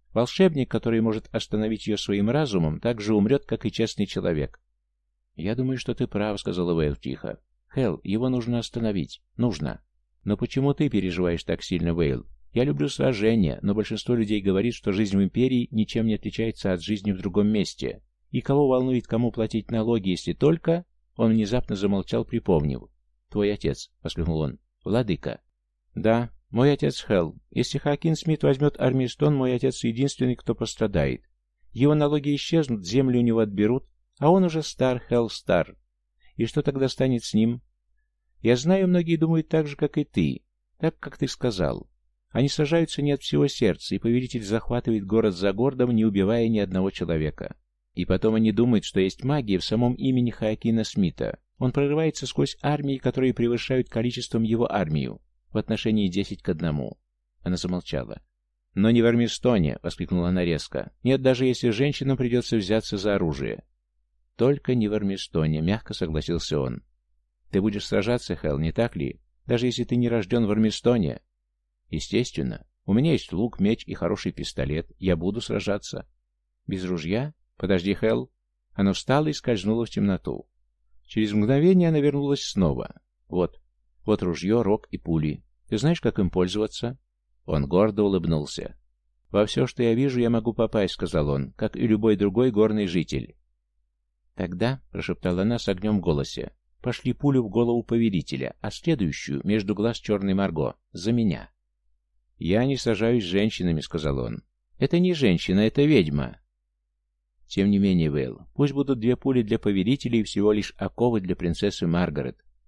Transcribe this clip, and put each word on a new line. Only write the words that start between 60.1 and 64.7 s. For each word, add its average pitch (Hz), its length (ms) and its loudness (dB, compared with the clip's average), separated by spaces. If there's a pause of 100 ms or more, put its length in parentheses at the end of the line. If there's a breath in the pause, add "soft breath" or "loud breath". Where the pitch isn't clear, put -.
она 90 160 0
резко. - 480 -4 (100)
«Нет, 131 200 2
даже 131 240 2
если 123 240 2
женщинам 131 460 0
придется 120 400 0
взяться 104 420 -2
за 101 160 0
оружие». 69 500 -2 (720)
«Только 127 400 2